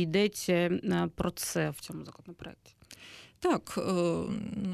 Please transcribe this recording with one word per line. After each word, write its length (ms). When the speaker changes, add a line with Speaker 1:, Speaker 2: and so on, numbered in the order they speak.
Speaker 1:
йдеться, 520
е, 640
про 160
це 380
в 100
цьому 260
законопроекті? 680
Speaker 2:
Так, 380
е, 40
ну, 40